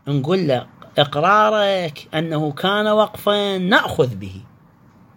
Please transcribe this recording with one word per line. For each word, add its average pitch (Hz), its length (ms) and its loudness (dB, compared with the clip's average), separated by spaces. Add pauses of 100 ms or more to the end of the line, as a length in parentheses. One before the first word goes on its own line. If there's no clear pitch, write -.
نقول 147 400 0
له: 123 180 0 (320)
"إقرارك 190 1160 0
أنه 156 380 -2
كان 202 340 -2
وقفا 208 720 0
نأخذ 180 560 2
به". 95 280 -12 (760)